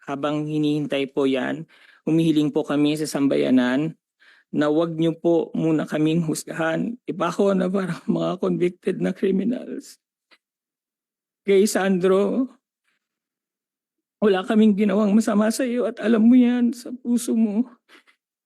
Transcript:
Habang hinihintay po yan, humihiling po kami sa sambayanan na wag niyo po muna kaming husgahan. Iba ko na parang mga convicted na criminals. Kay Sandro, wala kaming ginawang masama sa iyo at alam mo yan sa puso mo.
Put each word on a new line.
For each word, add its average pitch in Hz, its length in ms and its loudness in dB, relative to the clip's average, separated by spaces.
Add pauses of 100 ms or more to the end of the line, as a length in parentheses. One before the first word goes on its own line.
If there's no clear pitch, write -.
Habang 147 400 -4
hinihintay 147 640 -2
po 139 160 0
yan, 135 400 -2 (400)
humihiling 156 480 2
po 156 80 0
kami 147 320 0
sa 151 160 -4
sambayanan 139 880 0 (560)
na 151 160 0
wag 165 240 0
niyo 160 240 -2
po 170 400 0
muna 160 320 0
kaming 156 320 0
husgahan. 160 800 -4
Iba 170 320 -4
ko 202 160 2
na 185 160 0
parang 185 400 -4
mga 165 320 -2
convicted 180 640 -2
na 185 80 0
criminals. - 880 -4 (1400)
Kay 196 240 4
Sandro, 196 800 0 (1700)
wala 190 260 2
kaming 214 300 4
ginawang 202 400 0
masama 214 400 2
sa 277 100 -4
iyo 240 220 -2
at 220 160 -6
alam 226 240 2
mo 233 100 8
yan 240 380 4
sa - 180 -14
puso 240 460 -4
mo. 226 320 0 (760)